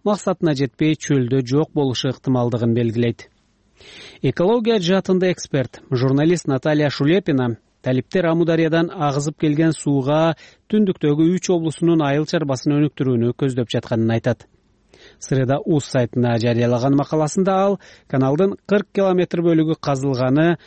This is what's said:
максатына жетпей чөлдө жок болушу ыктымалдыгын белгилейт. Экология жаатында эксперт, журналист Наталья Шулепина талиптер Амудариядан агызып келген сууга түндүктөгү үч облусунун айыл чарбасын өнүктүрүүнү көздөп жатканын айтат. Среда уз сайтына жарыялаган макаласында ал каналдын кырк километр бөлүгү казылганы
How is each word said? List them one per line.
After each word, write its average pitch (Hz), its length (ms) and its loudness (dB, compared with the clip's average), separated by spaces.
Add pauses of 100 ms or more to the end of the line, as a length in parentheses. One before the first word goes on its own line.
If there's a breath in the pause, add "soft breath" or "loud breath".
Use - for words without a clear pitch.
максатына 185 500 -2
жетпей 139 400 -2
чөлдө 135 480 0
жок 135 320 0
болушу 135 400 -2
ыктымалдыгын 120 640 0
белгилейт. 117 560 -2 (920 loud breath)
Экология 220 560 0
жаатында 185 540 0
эксперт, - 580 -6
журналист 139 560 0
Наталья 147 460 0
Шулепина 139 640 0 (240)
талиптер 131 460 -2
Амудариядан 165 640 0
агызып 147 460 -4
келген 160 340 2
сууга 151 640 0 (340 loud breath)
түндүктөгү 170 640 2
үч 180 160 -2
облусунун 165 560 0
айыл 143 240 0
чарбасын 147 480 -2
өнүктүрүүнү 127 560 0
көздөп 127 400 -4
жатканын 117 460 0
айтат. - 260 -4 (760 loud breath)
Среда 135 400 -2
уз 160 320 0
сайтына 120 500 0
жарыялаган 120 560 0
макаласында 156 560 -2
ал 196 220 0 (340 loud breath)
каналдын 147 460 0 (100)
кырк 202 300 0
километр 180 480 0
бөлүгү 160 340 2
казылганы 139 880 0